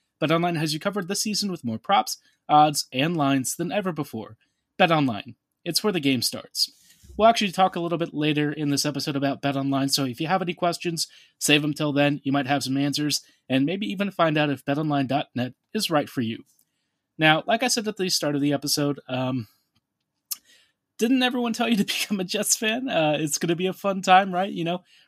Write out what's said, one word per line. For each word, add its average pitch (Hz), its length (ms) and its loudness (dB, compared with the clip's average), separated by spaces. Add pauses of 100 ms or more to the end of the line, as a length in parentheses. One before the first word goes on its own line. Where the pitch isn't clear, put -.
(220)
BetOnline 170 340 2
has 151 160 -2
you 156 60 -4
covered 196 300 -4
this 202 140 -2
season 208 280 -4
with 175 140 -8
more 113 120 -4
props, - 420 0 (300)
odds, 151 440 4
and 156 240 0
lines 139 400 0
than 175 160 -6
ever 190 180 -2
before. 123 460 -8 (420)
BetOnline, 143 560 2 (300)
it's 170 180 -4
where 214 100 0
the 180 60 0
game 135 240 2
starts. - 480 -4 (460)
We'll 208 100 6
actually 220 240 4
talk 185 240 2
a 175 60 -4
little 170 180 -2
bit 165 160 -6
later 151 380 0
in 147 180 -4
this 143 160 0
episode 139 300 -4
about 139 260 -2
BetOnline, 139 480 0
so 139 140 0
if 123 160 -4
you 156 80 -4
have 185 120 2
any 170 140 -4
questions, 170 540 -2 (320)
save 147 240 4
'em 151 100 -2
till 151 180 -2
then. 143 300 2
You 139 80 -4
might 139 160 0
have 139 160 0
some 131 140 -2
answers, 143 440 -2 (280)
and 135 180 2
maybe 202 240 -2
even 196 220 -4
find 160 260 2
out 151 100 2
if 135 160 -4
bet 143 140 0
online 143 300 0
dot 139 260 -2
net 123 200 -4 (180)
is 208 180 -4
right 147 180 0
for - 120 -6
you. 113 240 -4 (720)
Now, 156 300 4
like 226 160 2
I 247 40 2
said 220 200 -2
at 202 80 -4
the 185 140 -2
start 147 260 0
of 139 40 0
the 143 120 2
episode, 143 560 0
um, 127 400 -4 (1500)
didn't 254 280 2
everyone 247 280 0
tell 233 160 -2
you 233 60 4
to 196 100 4
<laughs> - 0 -
become - 360 -4
a 185 40 -2
Jets 196 300 -2
fan? 233 340 -2
Uh, 151 300 2
it's 151 180 -2
gonna 170 200 0
be 185 100 -2
a 185 60 -2
fun 196 280 -4
time, 190 320 6
right? 190 200 -2
You 180 100 -6
know, 175 220 -4 (240)